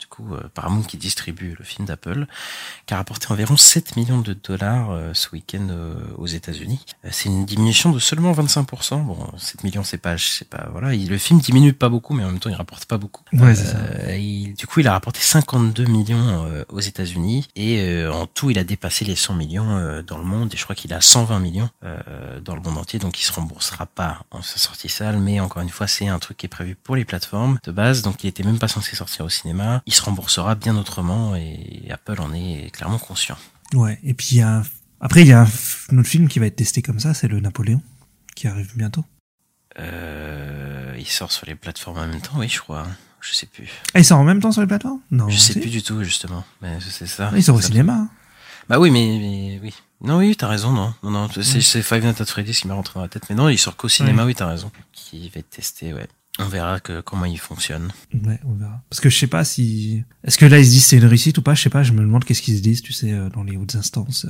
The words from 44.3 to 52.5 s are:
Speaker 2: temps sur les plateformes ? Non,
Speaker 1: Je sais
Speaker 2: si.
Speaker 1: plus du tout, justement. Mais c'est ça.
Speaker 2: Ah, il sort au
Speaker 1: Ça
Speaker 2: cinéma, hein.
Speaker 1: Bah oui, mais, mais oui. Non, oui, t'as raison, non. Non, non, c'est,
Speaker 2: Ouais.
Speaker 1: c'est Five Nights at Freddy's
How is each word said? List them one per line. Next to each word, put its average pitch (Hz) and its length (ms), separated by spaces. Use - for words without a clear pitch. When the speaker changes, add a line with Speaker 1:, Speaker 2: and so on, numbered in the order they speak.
Speaker 2:
temps 220 120
sur 214 100
les 202 40
plateformes ? 254 340
Non, 113 180
Speaker 1:
Je 104 80
sais 104 160
Speaker 2:
si. 107 80
Speaker 1:
plus - 80
du 113 140
tout, 107 200
justement. 87 420
Mais 85 180
c'est 95 260
ça. 98 240
Speaker 2:
Ah, 202 60
il 196 80
sort 131 120
au 110 40
Speaker 1:
Ça 92 60
Speaker 2:
cinéma, 131 260
hein. 220 160
Speaker 1:
Bah 123 80
oui, 175 120
mais, 113 300
mais 98 420
oui. 107 120
Non, 147 180
oui, 208 180
t'as - 100
raison, 107 260
non. 110 300
Non, 101 80
non, 104 180
c'est, 98 120
Speaker 2:
Ouais. 131 200
Speaker 1:
c'est 120 220
Five 113 220
Nights 117 160
at 107 40
Freddy's 104 360